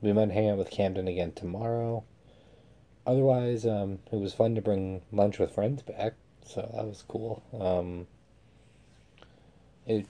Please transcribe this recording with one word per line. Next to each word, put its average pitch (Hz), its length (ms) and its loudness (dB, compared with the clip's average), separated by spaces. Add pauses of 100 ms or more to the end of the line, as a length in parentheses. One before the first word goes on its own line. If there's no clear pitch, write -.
we 104 120 2
might 107 180 4
hang 107 180 2
out 101 100 0
with 95 120 -2
Camden 95 360 -2
again 87 260 -2
tomorrow. 117 720 -4 (1000)
Otherwise, 123 600 4
um, 101 320 0 (120)
it 110 60 -2
was 98 160 -2
fun 117 220 2
to 107 80 -2
bring 95 400 -2 (100)
Lunch 101 260 4
with - 160 0
Friends 127 280 0
back, 107 320 -4 (320)
so 113 280 -8
that 110 120 -4
was 104 200 -12
cool. 113 360 -6 (100)
Um, 90 540 -2 (1800)
it, 107 240 0